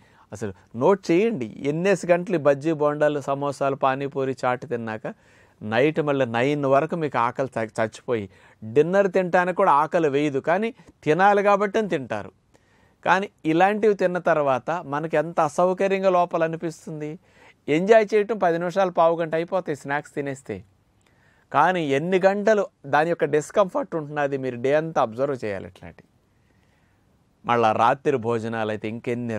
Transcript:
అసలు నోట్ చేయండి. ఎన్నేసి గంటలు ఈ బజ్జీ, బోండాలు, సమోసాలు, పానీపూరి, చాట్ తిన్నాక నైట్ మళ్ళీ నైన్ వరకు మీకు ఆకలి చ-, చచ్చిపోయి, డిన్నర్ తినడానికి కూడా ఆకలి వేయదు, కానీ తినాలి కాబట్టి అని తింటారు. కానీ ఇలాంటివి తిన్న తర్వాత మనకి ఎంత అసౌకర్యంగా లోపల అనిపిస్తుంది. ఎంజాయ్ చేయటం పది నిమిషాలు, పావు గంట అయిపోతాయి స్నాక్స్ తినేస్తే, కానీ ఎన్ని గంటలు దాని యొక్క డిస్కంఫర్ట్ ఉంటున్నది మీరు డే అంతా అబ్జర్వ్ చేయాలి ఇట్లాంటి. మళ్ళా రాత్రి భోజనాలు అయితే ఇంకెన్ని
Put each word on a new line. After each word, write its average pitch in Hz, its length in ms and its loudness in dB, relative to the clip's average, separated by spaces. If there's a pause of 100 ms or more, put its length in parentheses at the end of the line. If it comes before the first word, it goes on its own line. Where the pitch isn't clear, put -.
(320)
అసలు 104 220 -8 (280)
నోట్ 190 200 4 (100)
చేయండి. 175 360 0 (240)
ఎన్నేసి 175 400 0
గంటలు 180 280 0
ఈ - 80 -8
బజ్జీ, 143 240 2 (100)
బోండాలు, 147 380 0 (100)
సమోసాలు, 139 560 -2
పానీపూరి, 135 500 -2 (100)
చాట్ 123 260 -2
తిన్నాక 113 360 -6 (540)
నైట్ 123 460 0
మళ్ళీ 139 180 2 (100)
నైన్ 143 380 0
వరకు 156 220 2
మీకు 151 220 -4 (100)
ఆకలి 131 280 -4
చ-, 113 220 -6
చచ్చిపోయి, 113 480 -4 (380)
డిన్నర్ 160 520 2
తినడానికి 180 460 0
కూడా 185 100 4 (120)
ఆకలి 160 320 0
వేయదు, 143 240 0 (100)
కానీ 202 200 0 (360)
తినాలి 196 420 4
కాబట్టి 202 320 2
అని 208 140 -2
తింటారు. 110 380 -6 (760)
కానీ 185 220 2 (240)
ఇలాంటివి 202 500 2
తిన్న 180 160 0 (120)
తర్వాత 143 400 0 (240)
మనకి 156 280 -4
ఎంత 165 180 -4 (100)
అసౌకర్యంగా 190 680 0
లోపల 175 320 0
అనిపిస్తుంది. 160 640 -10 (560)
ఎంజాయ్ 196 460 4
చేయటం 214 320 0
పది 170 180 2
నిమిషాలు, 180 360 0
పావు 170 220 4
గంట 160 180 -4
అయిపోతాయి 170 440 -4
స్నాక్స్ 143 320 -6
తినేస్తే, 139 420 -6 (920)
కానీ 165 320 4 (140)
ఎన్ని 180 280 0
గంటలు 202 380 4 (300)
దాని 156 200 4
యొక్క 165 120 -2 (100)
డిస్కంఫర్ట్ 190 640 0
ఉంటున్నది 147 380 -4
మీరు 131 280 -6
డే 139 160 2
అంతా 160 260 -4
అబ్జర్వ్ 131 360 -4
చేయాలి 95 280 -6
ఇట్లాంటి. - 320 -20 (1400)
మళ్ళా 117 240 4 (140)
రాత్రి 131 420 2
భోజనాలు 113 500 -4
అయితే 104 200 -8
ఇంకెన్ని 120 440 -4